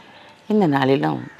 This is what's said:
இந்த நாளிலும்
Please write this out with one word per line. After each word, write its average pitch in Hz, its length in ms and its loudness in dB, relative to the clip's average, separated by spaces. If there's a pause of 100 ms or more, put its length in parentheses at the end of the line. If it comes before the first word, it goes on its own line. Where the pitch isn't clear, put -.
(460)
இந்த 208 200 2
நாளிலும் 139 560 0 (180)